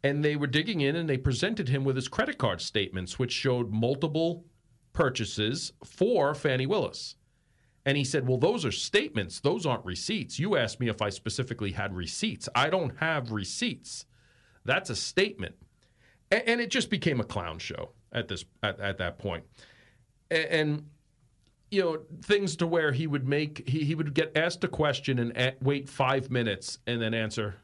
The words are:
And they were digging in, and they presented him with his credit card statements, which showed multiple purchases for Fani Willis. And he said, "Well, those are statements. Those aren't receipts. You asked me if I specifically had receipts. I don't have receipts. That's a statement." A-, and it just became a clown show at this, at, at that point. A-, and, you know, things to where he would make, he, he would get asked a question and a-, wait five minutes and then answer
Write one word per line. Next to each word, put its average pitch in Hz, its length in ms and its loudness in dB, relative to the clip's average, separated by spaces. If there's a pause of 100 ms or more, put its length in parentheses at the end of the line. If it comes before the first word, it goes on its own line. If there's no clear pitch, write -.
And 143 200 2
they 151 140 4
were 143 100 0
digging 156 340 0
in, 143 140 2
and 165 140 -2
they 135 80 2
presented 143 520 0
him 135 140 2
with 135 120 2
his 131 120 -2
credit - 300 -2
card 95 240 0
statements, 92 580 -4
which 123 140 0
showed 123 380 0
multiple 147 720 0 (460)
purchases 123 800 0 (140)
for 180 480 4
Fani 131 320 2
Willis. - 500 -2 (720)
And 139 120 4
he 143 60 2
said, 127 240 0
"Well, 127 120 2
those 196 260 4
are 104 60 2
statements. - 680 -2
Those 170 260 0
aren't 123 200 0
receipts. 143 540 -6
You 185 180 2
asked 113 220 -2
me 120 100 0
if 107 120 -2
I 104 80 0
specifically 107 600 -4
had 101 240 -4
receipts. 90 600 -6
I 139 140 4
don't 170 280 0
have 151 340 -2
receipts. - 760 -6 (600)
That's 147 240 0
a 110 60 -2
statement." - 600 -2 (760)
A-, 226 180 2
and 233 100 4
it 226 120 -2
just - 180 0
became 147 320 2
a - 40 0
clown 85 340 -4
show - 320 -8 (200)
at 117 160 -4
this, 87 160 -6 (200)
at, 101 160 -2
at 98 180 -2
that 87 220 -4
point. 85 240 -4 (880)
A-, 160 220 2
and, 151 340 2 (840)
you 196 100 4
know, 160 180 2 (240)
things 202 320 2
to 170 120 0
where 160 240 4
he 143 140 0
would 143 220 0
make, 147 420 0
he, 156 140 2
he 151 120 0
would 147 180 -2
get 156 220 2
asked 170 280 2
a 185 40 0
question 139 520 0
and 120 180 0
a-, 127 240 2
wait 139 260 0
five 135 440 0
minutes 113 560 -2
and 117 140 0
then 113 120 0
answer 107 500 -2